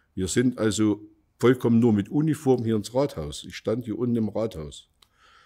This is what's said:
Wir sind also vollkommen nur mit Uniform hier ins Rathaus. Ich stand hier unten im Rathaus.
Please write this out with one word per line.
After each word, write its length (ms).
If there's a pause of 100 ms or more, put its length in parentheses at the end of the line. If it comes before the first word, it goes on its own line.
(140)
Wir 120
sind 320
also 500 (300)
vollkommen 400
nur 140
mit 160
Uniform 560
hier 120
ins 180
Rathaus. 500
Ich 120
stand 280
hier 140
unten 180
im 120
Rathaus. 600 (580)